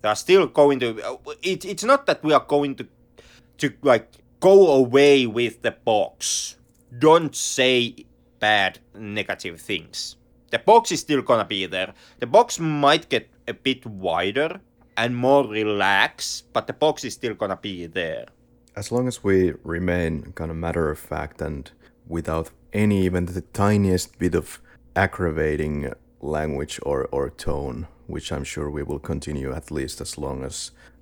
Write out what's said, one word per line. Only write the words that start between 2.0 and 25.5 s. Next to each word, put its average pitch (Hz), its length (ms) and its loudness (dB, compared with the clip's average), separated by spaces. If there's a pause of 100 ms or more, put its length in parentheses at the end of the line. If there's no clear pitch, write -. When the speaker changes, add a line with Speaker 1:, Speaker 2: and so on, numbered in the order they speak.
Speaker 1:
that - 160 -2
we 156 100 2
are 135 140 4
going 143 280 0
to, - 120 -14 (720)
to, 143 140 -2 (100)
like, 123 260 4 (300)
go 190 320 8
away 135 560 6
with 113 340 -4
the 117 100 -2
box. - 840 -2 (420)
Don't 156 380 4
say 127 720 0 (340)
bad, 104 400 2 (140)
negative 101 680 -10
things. - 560 -10 (340)
The 113 80 -4
box 226 320 4
is 165 80 -4
still 143 220 -2
gonna 113 240 2
be 98 200 -6
there. 92 280 -6 (260)
The 120 80 -6
box 220 320 4
might 156 500 2
get 123 200 -4 (180)
a 101 60 -8
bit 127 320 -6
wider 101 760 -4 (380)
and 120 180 -2
more 127 320 4
relaxed, 104 1040 0
but 113 140 -2
the - 60 -10
box 151 300 0
is 123 100 -10
still 113 200 -8
gonna 98 280 -6
be 90 260 -10
there. 80 380 -8 (500)
Speaker 2:
As 101 160 -10
long 127 160 0
as - 160 -10
we 92 300 4 (100)
remain 85 680 -4
kind 80 180 -8
of 82 60 -10
matter 82 340 -2
of 76 80 -8
fact 76 420 -10
and 76 300 -10 (360)
without 82 440 -6 (220)
any, 104 320 2
even 87 200 0
the 90 160 -6 (120)
tiniest 101 680 2
bit 90 160 -2
of - 260 -4 (340)
aggravating 76 1000 -2 (280)